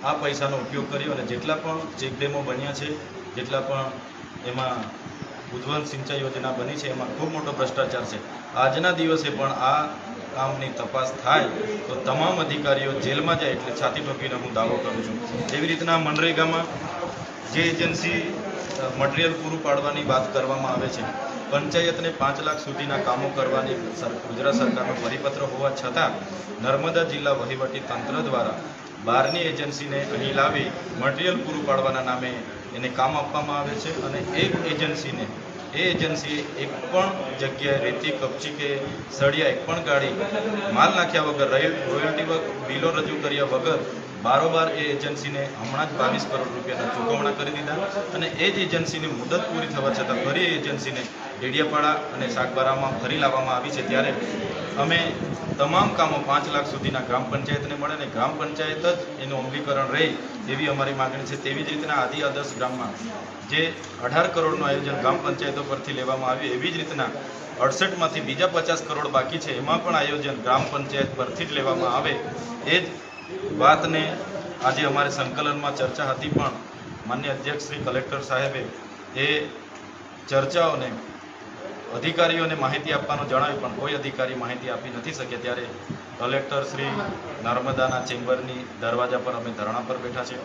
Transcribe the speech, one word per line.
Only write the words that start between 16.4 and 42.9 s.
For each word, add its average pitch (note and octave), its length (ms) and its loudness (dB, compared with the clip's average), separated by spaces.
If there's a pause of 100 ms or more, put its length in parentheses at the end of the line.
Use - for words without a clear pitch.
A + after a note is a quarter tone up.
જે D#3 80 4
એજન્સી, E3+ 720 0 (460)
અ, C3 200 -2
મટીરિયલ D#3+ 340 4
પૂરું D#3+ 300 -4
પાડવાની C#3+ 400 2
વાત C3 300 2
કરવામાં C3 380 2
આવે B2 160 0
છે, - 140 -4 (500)
પંચાયતને E3 580 2
પાંચ C#3 320 0
લાખ D3+ 160 0
સુધીના C#3 400 -2
કામો B2+ 380 0
કરવાની C3 380 2 (260)
સર-, A#2+ 80 -2
ગુજરાત A#2 460 0
સરકારનો B2+ 400 2
પરિપત્ર C#3 500 -2
હોવા C3+ 260 0
છતાં B2+ 420 0 (520)
નર્મદા D#3 400 4
જિલ્લા C#3+ 280 2
વહીવટી C3 480 0
તંત્ર A#2 340 -4
દ્વારા C3 400 0 (520)
બહારની C3+ 340 4
એજન્સીને C#3+ 640 -2
અહીં C#3 340 -2
લાવી C#3 360 4 (280)
મટીરિયલ D3 380 2
પૂરું D3 280 -2
પાડવાના C3+ 380 4
નામે B2+ 300 -2 (420)
એને B2+ 120 -4
કામ C3+ 300 2
આપવામાં C#3+ 420 -2
આવે C#3+ 160 -2
છે D#3+ 260 -4
અને - 160 -4
એક F3+ 480 0
એજન્સીને, D3 600 -2 (520)
એ D#3+ 40 0
એજન્સીએ D#3 580 0
એક C#3 520 -6
પણ F#3 180 4 (300)
જગ્યાએ C#3 440 0
રેતી C3+ 280 0
કપચી C3 380 -2
કે C#3+ 300 -2 (320)
સળિયા C#3 360 4
એક - 200 2
પણ E3 160 0
ગાડી C#3 240 4 (640)
માલ D3 220 8
નાખ્યા E3 260 4
વગર, D3 280 4
રોયલ-, D#3+ 420 4
રોયલ્ટી D3+ 320 0
વગ-, D#3+ 440 -2
બિલો D3+ 220 2
રજૂ D#3 340 0